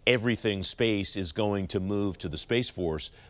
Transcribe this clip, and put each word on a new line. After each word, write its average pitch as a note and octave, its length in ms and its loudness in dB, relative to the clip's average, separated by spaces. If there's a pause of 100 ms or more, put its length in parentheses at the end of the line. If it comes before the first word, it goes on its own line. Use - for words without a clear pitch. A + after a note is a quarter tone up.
everything A2 580 2
space G#2+ 520 0
is F#2 160 -2
going G2+ 360 0
to G2+ 120 -2
move G2+ 380 -2
to - 100 -6
the D2 100 -6
Space A#2+ 320 0
Force. D#2+ 400 -4 (200)